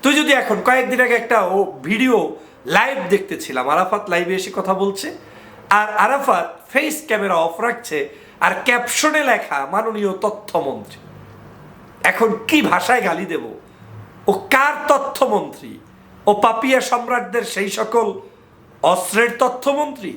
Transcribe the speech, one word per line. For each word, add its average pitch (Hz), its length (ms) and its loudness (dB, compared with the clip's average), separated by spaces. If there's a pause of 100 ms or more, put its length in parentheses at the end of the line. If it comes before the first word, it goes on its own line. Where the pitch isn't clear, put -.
তুই 285 100 4
যদি 277 200 4
এখন, 240 220 2 (100)
কয়েকদিন 254 360 2
আগে 240 140 4
একটা 226 260 2
ও 190 420 -2
ভিডিও 214 520 0 (300)
লাইভ 220 320 2 (120)
দেখতেছিলাম, 147 600 -2
আরাফাত 185 400 0
লাইভে 180 260 0
এসে 185 180 -6
কথা 190 200 -2
বলছে, 196 440 -4 (520)
আর 208 280 2
আরাফাত 226 640 0 (100)
ফেস 294 380 -2
ক্যামেরা 202 280 0
অফ 165 260 0
রাখছে, 156 480 -4 (300)
আর 180 120 2 (140)
ক্যাপশনে 262 580 0
লেখা, 156 480 0
"মাননীয় 208 400 -2
তথ্যমন্ত্রী।" 143 880 -6 (1040)
এখন 214 320 2 (120)
কি 302 140 4
ভাষায় 202 440 2
গালি 180 200 -2
দেব? 131 280 -8 (760)
ও 202 40 4
কার 269 420 2 (140)
তথ্যমন্ত্রী? 190 920 0 (500)
ও 208 60 6
পাপিয়া 233 480 2
সম্রাটদের 240 640 -2
সেই 196 260 -4
সকল 214 500 -2 (640)
অস্ত্রের 196 460 2 (100)
তথ্যমন্ত্রী 254 760 -2